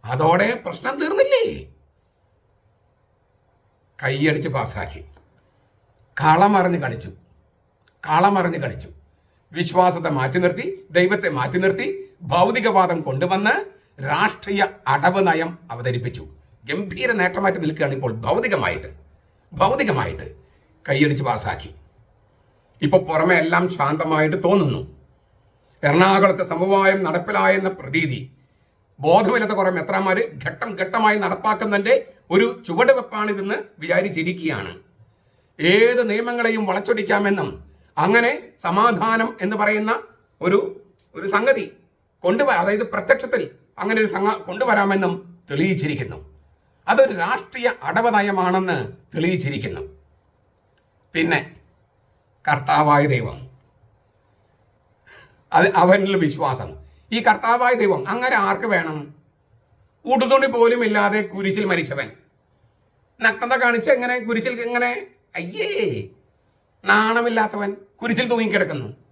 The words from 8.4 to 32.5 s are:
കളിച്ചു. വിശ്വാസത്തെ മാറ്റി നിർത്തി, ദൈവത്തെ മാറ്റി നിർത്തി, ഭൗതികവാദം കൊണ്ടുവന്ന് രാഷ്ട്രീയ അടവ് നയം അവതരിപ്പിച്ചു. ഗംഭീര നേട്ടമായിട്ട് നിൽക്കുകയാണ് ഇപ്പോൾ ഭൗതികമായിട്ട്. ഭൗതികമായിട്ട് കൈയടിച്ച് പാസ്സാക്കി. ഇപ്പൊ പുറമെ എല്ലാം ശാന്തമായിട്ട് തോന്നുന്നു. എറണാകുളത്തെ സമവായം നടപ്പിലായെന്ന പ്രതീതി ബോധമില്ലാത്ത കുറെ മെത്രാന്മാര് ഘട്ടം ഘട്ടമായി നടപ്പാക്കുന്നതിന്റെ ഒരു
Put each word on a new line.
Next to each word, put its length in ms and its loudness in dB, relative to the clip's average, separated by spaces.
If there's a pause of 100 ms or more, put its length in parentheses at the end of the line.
കളിച്ചു. 300 -10 (640)
വിശ്വാസത്തെ 580 2
മാറ്റി 300 0
നിർത്തി, 520 -2
ദൈവത്തെ 380 2
മാറ്റി 280 -4
നിർത്തി, 520 -2 (120)
ഭൗതികവാദം 800 2
കൊണ്ടുവന്ന് 540 0 (480)
രാഷ്ട്രീയ 640 0 (200)
അടവ് 400 2
നയം 300 0 (140)
അവതരിപ്പിച്ചു. 560 -6 (380)
ഗംഭീര 460 -4
നേട്ടമായിട്ട് 500 0
നിൽക്കുകയാണ് 320 -2
ഇപ്പോൾ 200 -4
ഭൗതികമായിട്ട്. 720 -2 (680)
ഭൗതികമായിട്ട് 840 -2 (540)
കൈയടിച്ച് 340 2
പാസ്സാക്കി. 460 -4 (1120)
ഇപ്പൊ 160 4
പുറമെ 380 2
എല്ലാം 340 2
ശാന്തമായിട്ട് 720 0
തോന്നുന്നു. 540 0 (840)
എറണാകുളത്തെ 640 4
സമവായം 560 2
നടപ്പിലായെന്ന 680 0
പ്രതീതി 640 -6 (680)
ബോധമില്ലാത്ത 540 4
കുറെ 180 0
മെത്രാന്മാര് 720 -2
ഘട്ടം 300 -8
ഘട്ടമായി 420 0
നടപ്പാക്കുന്നതിന്റെ 960 0 (180)
ഒരു 360 2